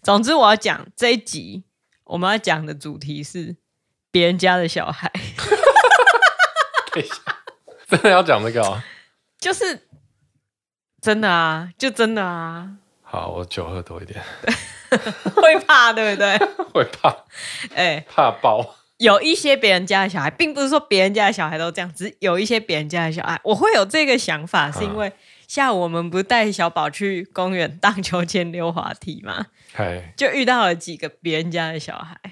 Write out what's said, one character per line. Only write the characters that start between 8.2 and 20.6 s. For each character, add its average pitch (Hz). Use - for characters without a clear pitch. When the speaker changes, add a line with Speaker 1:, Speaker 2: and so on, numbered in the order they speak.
Speaker 2:
讲 139
这 113
个 117
哦？ 98
Speaker 1:
就 359
是 370
真 214
的 214
啊， 165
就 262
真 226
的 208
啊。 175
Speaker 2:
好， 87
我 87
酒 87
喝 90
多 87
一 98
点。 -
Speaker 1:
<laughs> -
会 339
怕， 247
对 220
不 196
对？ 202
Speaker 2:
<laughs> -
会 143
怕。 -
Speaker 1:
哎。 160
Speaker 2:
怕 139
爆。 117
Speaker 1:
有 208
一 320
些 285
别 220
人 185
家 196
的 190
小 180
孩， 139
并 311
不 277